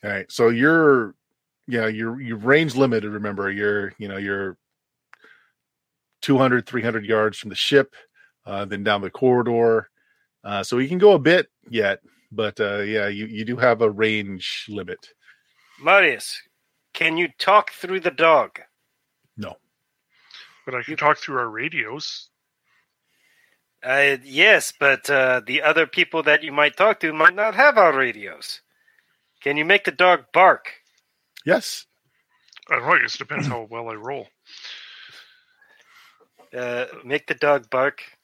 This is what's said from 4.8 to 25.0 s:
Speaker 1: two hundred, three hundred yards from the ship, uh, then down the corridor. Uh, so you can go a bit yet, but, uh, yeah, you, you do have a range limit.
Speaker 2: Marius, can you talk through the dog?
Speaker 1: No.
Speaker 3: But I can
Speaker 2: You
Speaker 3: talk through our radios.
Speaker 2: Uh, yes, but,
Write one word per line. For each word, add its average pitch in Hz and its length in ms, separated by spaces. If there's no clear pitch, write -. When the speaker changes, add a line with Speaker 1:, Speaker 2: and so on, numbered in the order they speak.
Speaker 1:
two 139 160
hundred, 123 280
three 120 160
hundred 113 240
yards 107 320
from 107 120
the 95 60
ship, - 400
uh, 98 200
then 101 180
down 104 180
the 95 80
corridor. 117 800
Uh, 101 180
so 123 160
you 135 120
can 180 80
go 196 160
a 175 60
bit 165 280
yet, 104 300
but, 104 260
uh, 101 200
yeah, 104 280
you, 104 200
you 110 180
do 120 100
have 120 260
a 110 80
range 104 800
limit. 92 420
Speaker 2:
Marius, 165 600
can 165 220
you 170 140
talk 202 320
through 185 300
the 170 100
dog? 147 480
Speaker 1:
No. 101 180
Speaker 3:
But 127 100
I 120 80
can 143 80
Speaker 2:
You 156 60
Speaker 3:
talk 151 200
through 139 200
our 120 120
radios. 123 800
Speaker 2:
Uh, 139 400
yes, 156 560
but, 139 300